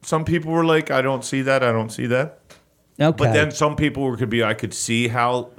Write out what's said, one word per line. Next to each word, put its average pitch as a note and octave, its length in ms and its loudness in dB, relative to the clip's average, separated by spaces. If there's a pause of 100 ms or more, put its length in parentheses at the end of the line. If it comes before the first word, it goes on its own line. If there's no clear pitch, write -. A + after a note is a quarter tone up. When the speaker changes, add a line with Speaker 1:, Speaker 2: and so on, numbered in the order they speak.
Speaker 1:
Some D#3+ 220 -2
people D#3+ 280 -2
were E3 120 2
like, D#3+ 260 2
"I C3+ 100 2
don't C3 240 -2
see C3+ 180 -4
that. C3+ 200 2
I B2 100 2
don't A2 180 -2
see B2 160 -6
that." B2+ 340 -2 (600)
Speaker 2:
Okay. D#3 160 4
Speaker 1:
But B2 160 2
then D3 200 2
some D3+ 240 0
people C#3 260 0
were, B2+ 140 -2
could A#2+ 140 -2
be, A#2 140 2
"I G#2+ 100 0
could A2 200 -8
see A#2 340 -2
how B2 500 0